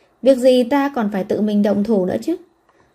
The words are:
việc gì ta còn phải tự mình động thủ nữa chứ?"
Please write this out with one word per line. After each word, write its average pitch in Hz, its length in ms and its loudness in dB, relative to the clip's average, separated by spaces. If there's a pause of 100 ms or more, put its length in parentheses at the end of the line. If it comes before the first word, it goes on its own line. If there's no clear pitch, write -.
(220)
việc 262 160 4
gì 254 260 4
ta 277 260 -2
còn 233 240 -4
phải 185 100 -4
tự - 180 -4
mình 208 220 0
động 202 200 0
thủ 202 220 0
nữa 190 160 -2
chứ?" 320 140 -4 (600)